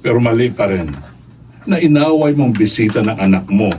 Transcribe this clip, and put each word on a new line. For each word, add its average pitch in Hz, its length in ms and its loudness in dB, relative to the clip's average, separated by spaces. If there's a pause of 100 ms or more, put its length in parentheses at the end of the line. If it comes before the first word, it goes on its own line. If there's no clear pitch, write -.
Pero 117 180 0
mali 120 320 2
pa 101 180 -4
rin 90 200 -4 (760)
na 190 160 -2
inaway 151 560 2
mong 131 160 0
bisita 107 480 0
ng 107 160 -4
anak 95 320 2
mo. 101 300 2